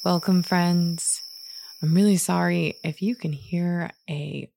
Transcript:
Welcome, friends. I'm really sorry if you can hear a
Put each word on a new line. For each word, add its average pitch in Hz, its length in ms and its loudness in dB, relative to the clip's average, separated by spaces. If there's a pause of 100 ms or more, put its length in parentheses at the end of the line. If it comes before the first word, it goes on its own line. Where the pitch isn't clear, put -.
Welcome, 180 380 2
friends. 175 760 0 (640)
I'm 160 140 2
really 196 220 6
sorry 175 680 0
if 156 180 -6
you 220 140 -2
can 160 180 -6
hear 175 560 -4 (180)
a 147 500 -8